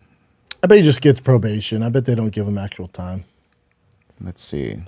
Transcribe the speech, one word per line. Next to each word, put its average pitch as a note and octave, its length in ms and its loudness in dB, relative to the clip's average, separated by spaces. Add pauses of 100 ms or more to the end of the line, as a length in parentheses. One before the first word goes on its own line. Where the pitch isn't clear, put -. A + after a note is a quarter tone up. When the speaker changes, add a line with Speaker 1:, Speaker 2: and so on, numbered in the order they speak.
(640)
Speaker 1:
I F#3 40 0
bet G#3 120 8
he F#3 40 6
just D3+ 180 4
gets C#3+ 200 4
probation. A2 600 0
I A#2+ 60 -2
bet B2 160 0
they B2 100 0
don't A2 160 -2
give G#2 140 -4
him G2+ 120 -4
actual F#2+ 320 -10
time. F#2 340 -10 (1000)
Speaker 2:
Let's F2+ 220 -14
see. A#1+ 340 -8 (100)